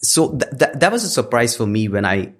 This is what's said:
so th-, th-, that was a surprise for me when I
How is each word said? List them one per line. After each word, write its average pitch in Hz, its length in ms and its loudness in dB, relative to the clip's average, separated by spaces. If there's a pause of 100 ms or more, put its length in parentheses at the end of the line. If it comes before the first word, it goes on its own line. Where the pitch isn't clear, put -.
so - 280 0
th-, 135 280 -4
th-, 147 160 2
that 165 180 2
was 233 120 -2
a 185 40 -6
surprise 120 480 0
for 113 100 0
me 107 220 0
when 101 160 0
I 95 360 0